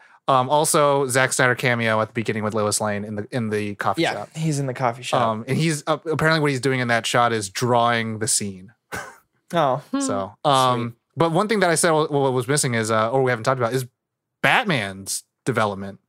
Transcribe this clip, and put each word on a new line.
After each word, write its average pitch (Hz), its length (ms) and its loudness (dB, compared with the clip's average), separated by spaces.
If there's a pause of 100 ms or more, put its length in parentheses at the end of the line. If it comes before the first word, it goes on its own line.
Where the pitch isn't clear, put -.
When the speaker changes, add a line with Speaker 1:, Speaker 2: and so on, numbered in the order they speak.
(280)
Speaker 1:
Um, 131 200 4
also, 147 600 2
Zack 127 260 2
Snyder 127 200 4
cameo 117 460 0
at 107 80 0
the - 60 -20
beginning 110 280 -2
with 104 120 -2
Lois 104 260 0
Lane 104 240 -4
in 107 120 -8
the, 104 140 -8
in 113 200 -4
the 104 240 -4
coffee 107 280 -2
Speaker 2:
Yeah, 131 120 0
Speaker 1:
shop. 104 200 -10
Speaker 2:
he's 156 260 -2
in 139 60 -4
the 131 60 -4
coffee 127 300 -4
shop. 131 260 -2
Speaker 1:
Um, 110 180 -4
and 131 120 -2
he's, 151 280 -2
uh, 151 120 -2 (120)
apparently 156 300 2
what 147 120 2
he's 127 80 -4
doing 131 200 0
in 123 80 -2
that 113 180 2
shot 120 280 2
is 101 160 -4
drawing 117 720 0
the 107 80 -2
scene. 98 440 -6 (800)
Speaker 2:
Oh. 139 380 0
Speaker 3:
Hmm. 277 100 -2
Speaker 1:
So, 101 320 -4 (120)
um, 131 360 4
Speaker 2:
Sweet. 120 140 -6 (240)
Speaker 1:
but 165 140 2
one 196 160 2
thing 214 120 0
that 180 80 4
I 165 60 2
said 170 160 2
wa-, 156 180 2
wa-, 143 220 2
was 123 180 -2
missing 143 260 0
is, 113 160 0
uh, 110 200 2
or 135 120 2
we 127 80 2
haven't 117 140 -2
talked 131 160 0
about, 120 140 0
is 131 100 -2 (580)
Batman's 131 840 0 (200)
development. 101 640 -2